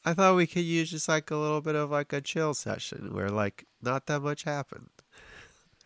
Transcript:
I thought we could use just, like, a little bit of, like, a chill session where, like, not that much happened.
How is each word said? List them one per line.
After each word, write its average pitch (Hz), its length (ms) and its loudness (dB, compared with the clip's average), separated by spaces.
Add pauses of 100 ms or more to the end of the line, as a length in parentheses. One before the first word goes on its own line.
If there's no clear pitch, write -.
I 165 100 2
thought 190 220 6
we 170 100 6
could 175 180 -2
use 165 280 0
just, 160 160 -6
like, 156 240 2
a 151 40 0
little 151 240 0
bit 156 140 -2
of, 147 160 0
like, 143 220 0
a 143 80 -2
chill 151 340 0
session 104 580 -6
where, 98 180 -2
like, 104 360 -2 (160)
not 127 240 -2
that 147 140 0
much 147 240 -4
happened. 143 460 -6 (960)